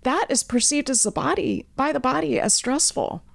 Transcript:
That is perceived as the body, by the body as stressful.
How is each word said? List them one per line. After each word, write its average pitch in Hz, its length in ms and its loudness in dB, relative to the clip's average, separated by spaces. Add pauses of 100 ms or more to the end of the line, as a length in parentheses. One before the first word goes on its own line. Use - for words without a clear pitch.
That 311 260 0
is 262 120 0
perceived 269 480 0
as 262 140 2
the 214 80 0
body, - 640 -2
by 285 160 0
the 294 80 0
body 269 400 0
as - 140 2
stressful. - 680 -2 (120)